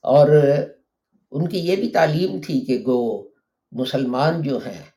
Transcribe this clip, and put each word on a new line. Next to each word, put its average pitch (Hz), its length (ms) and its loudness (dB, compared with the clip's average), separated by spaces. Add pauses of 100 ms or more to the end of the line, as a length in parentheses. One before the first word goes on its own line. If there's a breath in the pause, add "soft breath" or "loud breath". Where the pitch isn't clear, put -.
اور 143 240 6 (1040)
ان 170 180 -4
کی 190 100 -4
یہ 175 160 0
بھی - 160 -4
تعلیم 170 500 0
تھی 135 240 -2
کہ 127 200 -2
گو 123 160 0 (720)
مسلمان 135 720 -2
جو 139 240 -4
ہیں 87 180 -14 (140)